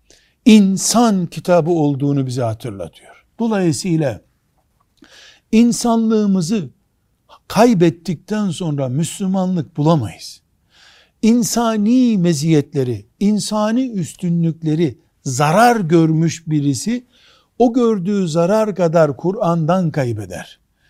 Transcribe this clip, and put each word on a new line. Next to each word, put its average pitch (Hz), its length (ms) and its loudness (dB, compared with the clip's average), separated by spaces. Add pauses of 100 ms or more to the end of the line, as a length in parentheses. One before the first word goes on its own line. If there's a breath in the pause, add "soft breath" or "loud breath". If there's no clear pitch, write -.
(460 soft breath)
insan 202 800 4
kitabı 170 460 0
olduğunu 143 540 0
bize 127 160 -6
hatırlatıyor. 110 840 -10 (140)
Dolayısıyla 170 840 -2 (1300 soft breath)
insanlığımızı 220 1160 0 (760 soft breath)
kaybettikten 196 1040 0
sonra 143 400 -4
Müslümanlık 185 880 -4
bulamayız. 147 640 -2 (800 soft breath)
İnsani 226 960 2
meziyetleri, 143 880 0 (140)
insani 214 720 -2
üstünlükleri 165 1080 -2 (260)
zarar 160 520 2
görmüş 165 720 0
birisi 151 580 -4 (540 soft breath)
o 240 140 4
gördüğü 208 540 0
zarar 180 480 0
kadar 160 420 2
Kur'an'dan 170 720 -2
kaybeder. 107 680 -6 (300)